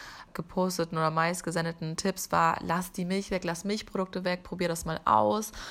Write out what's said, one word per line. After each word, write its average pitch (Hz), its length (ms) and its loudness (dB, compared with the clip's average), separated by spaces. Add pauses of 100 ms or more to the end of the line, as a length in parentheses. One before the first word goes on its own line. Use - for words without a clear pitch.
(320)
geposteten 175 640 -2
oder 160 140 2
meist 165 320 0
gesendeten 165 540 -2
Tipps - 340 -2
war, 165 320 4
„Lass 180 300 -2
die 180 120 -4
Milch 190 280 -2
weg, 185 100 0
lass 170 220 -4
Milchprodukte 196 580 -2
weg, 180 220 -2
probier 175 240 -2
das 165 160 -4
mal 165 200 -4
aus.“ 208 460 6 (200)